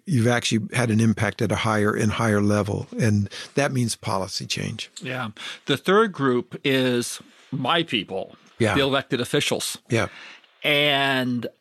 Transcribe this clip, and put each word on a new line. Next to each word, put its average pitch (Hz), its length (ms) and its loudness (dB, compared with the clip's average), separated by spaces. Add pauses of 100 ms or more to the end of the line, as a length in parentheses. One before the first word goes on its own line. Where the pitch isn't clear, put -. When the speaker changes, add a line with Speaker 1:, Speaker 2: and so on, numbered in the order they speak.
Speaker 1:
you've 120 220 2
actually 120 340 2 (140)
had 117 160 2
an 107 100 4
impact 110 400 2
at 101 100 0
a 101 60 0
higher 107 380 2
and 107 180 2
higher 107 300 2
level. 101 440 0 (140)
And 104 300 2 (240)
that 139 180 0
means 123 240 -2
policy 101 500 -6
change. 107 440 -6 (100)
Speaker 2:
Yeah. 127 300 -8 (340)
The 143 140 0
third 202 340 2
group 131 520 0
is 127 560 0 (300)
my 135 320 0
people, 95 540 -6 (220)
Speaker 1:
Yeah. 107 160 2
Speaker 2:
the 139 80 2
elected 135 380 0
officials. - 580 -2 (100)
Speaker 1:
Yeah. 110 200 0 (540)
Speaker 2:
And 139 840 2 (140)